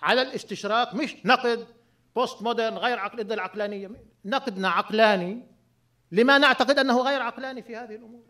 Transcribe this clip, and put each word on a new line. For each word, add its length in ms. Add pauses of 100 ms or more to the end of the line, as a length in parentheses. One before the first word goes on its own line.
على 200
الاستشراق 720
مش 300
نقد 420 (480)
بوست 260
مودرن 360
غير 220
عقل-، 240
ضد 80
العقلانية، 600 (340)
نقدنا 440
عقلاني 800 (640)
لما 260
نعتقد 420
أنه 220
غير 200
عقلاني 400
في 140
هذه 200
الأمور. 340